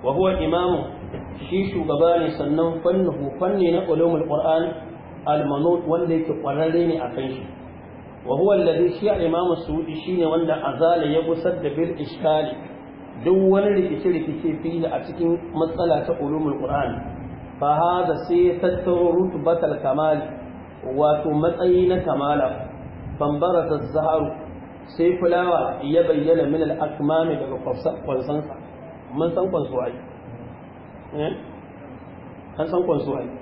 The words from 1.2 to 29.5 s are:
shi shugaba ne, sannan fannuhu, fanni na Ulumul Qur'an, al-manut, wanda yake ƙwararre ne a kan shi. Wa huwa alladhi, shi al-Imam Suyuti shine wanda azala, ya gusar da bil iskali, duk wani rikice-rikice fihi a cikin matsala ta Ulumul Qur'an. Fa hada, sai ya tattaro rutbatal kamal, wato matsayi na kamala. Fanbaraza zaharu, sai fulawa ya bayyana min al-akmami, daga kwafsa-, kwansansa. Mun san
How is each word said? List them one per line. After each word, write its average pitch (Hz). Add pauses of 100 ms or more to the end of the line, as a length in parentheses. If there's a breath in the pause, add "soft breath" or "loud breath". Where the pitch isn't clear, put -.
shi 190
shugaba 165
ne, 156
sannan 160
fannuhu, 170
fanni 185
na 170
Ulumul 165
Qur'an, 156 (600)
al-manut, 151
wanda 165
yake 160
ƙwararre 160
ne 160
a 123
kan 131
shi. 131 (760)
Wa 127
huwa 196
alladhi, 175
shi 208
al-Imam 175 (160)
Suyuti 160 (100)
shine 175
wanda 160
azala, 160
ya 156
gusar 165
da 151
bil 165
iskali, 156 (680)
duk 185 (140)
wani 202
rikice-rikice 165
fihi 165
a -
cikin 170 (160)
matsala 160
ta 165
Ulumul 147
Qur'an. 139 (420)
Fa 147
hada, 175 (100)
sai 175
ya 170
tattaro 175
rutbatal 165
kamal, 151 (800)
wato 151
matsayi 170
na 180
kamala. 143 (680)
Fanbaraza 156
zaharu, 156 (540)
sai 175
fulawa 175
ya 151
bayyana 160
min 160
al-akmami, 156
daga 131
kwafsa-, -
kwansansa. 147 (520)
Mun 156
san 180